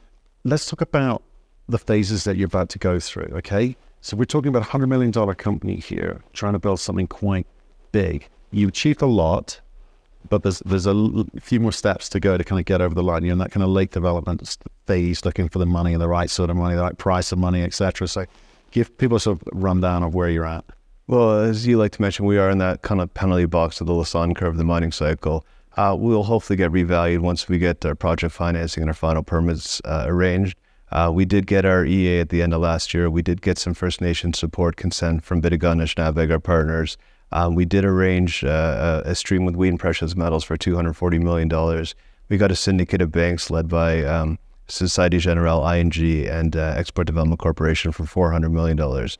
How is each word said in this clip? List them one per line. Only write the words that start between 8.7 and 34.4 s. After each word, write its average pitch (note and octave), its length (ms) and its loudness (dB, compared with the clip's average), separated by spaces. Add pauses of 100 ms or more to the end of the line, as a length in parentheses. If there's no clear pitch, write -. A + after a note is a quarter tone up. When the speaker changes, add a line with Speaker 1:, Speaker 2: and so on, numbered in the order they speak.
Speaker 1:
a C#3+ 40 4
lot, F#2 540 0 (680)
but G2+ 120 2
there's, F#2+ 180 -2
there's F#2 260 0
a G2 40 4
l-, G#2 360 2 (120)
few A#2+ 220 0
more A2+ 100 2
steps - 380 -2
to G2 100 -2
go F#2 200 2
to F2 40 0
kinda F#2 200 -2
get F2+ 180 2
over F2 140 0
the F2 80 0
line. E2+ 200 0
You're F2 120 0
in F2+ 60 2
that F2+ 120 -4
kinda F#2+ 140 0
late F#2+ 240 2
development F2 520 -2
s-, - 140 -10 (300)
phase, F2 400 0
looking F2 240 -2
for - 80 -4
the F2+ 80 2
money E2+ 260 2
and E2+ 80 0
the E2+ 80 0
right F2 220 0
sort F2 180 -2
of E2+ 80 -2
money, F2 180 0
the F2 60 0
right F2+ 160 -2
price F2+ 340 0
of F#2 80 -2
money, F2+ 220 2
et F2 140 -2
cetera. F#2 340 -2
So F#2+ 160 -6 (460)
give - 260 -2
people A#2 220 2
a - 20 -4
sort G2 220 -2
of - 100 -14
rundown F#2 500 0
of E2+ 120 -2
where F2+ 160 0
you're E2 160 -2
at. E2 180 -8 (440)
Speaker 2:
Well, A2+ 340 4
as A2 240 0
you A#2+ 100 6
like G#2+ 160 4
to - 80 -4
mention, G2+ 240 0
we G2+ 140 4
are F#2+ 100 4
in G2 80 2
that F#2 240 0
kind F#2+ 220 -2
of F2+ 100 -6
penalty F2+ 320 2
box E2 380 0
of D#2+ 40 -4
the E2+ 60 0
Lassonde E2+ 440 0
curve, E2+ 200 -2
the E2 80 0
mining E2+ 280 0
cycle. D#2 520 -2 (320)
Uh, G2 220 0
we'll A2 240 2
hopefully G2+ 340 0
get F2+ 160 2
revalued E2+ 460 2
once F2 300 -2
we F#2 100 2
get F2 260 0
our D2 100 -2
project E2 380 -2
financing E2+ 500 -4
and D#2 60 0
our D#2 60 -2
final D#2+ 280 -2
permits, E2 640 -2
uh, D#2 220 -4
arranged. F2+ 500 0 (340)
Uh, E2+ 220 2
we F#2 140 2
did G2 200 2
get G2 200 2
our F#2 180 4
E F2+ 320 2
A F2 60 2
at D#2+ 80 -6
the E2+ 100 0
end E2+ 140 2
of E2 80 0
last E2 320 -2
year. E2+ 160 0
We E2 100 0
did F2 220 -2
get F#2 160 0
some F2 160 -4
First - 260 -4
Nation F2 320 -2
support E2+ 440 -2